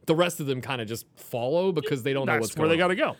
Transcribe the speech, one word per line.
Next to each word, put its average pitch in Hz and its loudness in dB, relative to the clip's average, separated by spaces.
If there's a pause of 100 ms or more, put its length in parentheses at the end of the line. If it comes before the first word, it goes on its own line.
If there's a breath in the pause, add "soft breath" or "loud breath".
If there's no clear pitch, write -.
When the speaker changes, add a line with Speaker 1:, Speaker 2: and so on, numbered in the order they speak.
Speaker 1:
the 165 4
rest 170 2
of 147 -4
them 131 -2
kinda 120 -4
just 113 -8 (120)
follow 156 -2
because 143 -2
they 135 0
don't 139 0
know - 2
Speaker 2:
That's 147 2
Speaker 1:
what's - -4
Speaker 2:
where 156 2
Speaker 1:
going 165 4
Speaker 2:
they 180 2
Speaker 1:
on. 185 2
Speaker 2:
gotta 302 0
go. - -14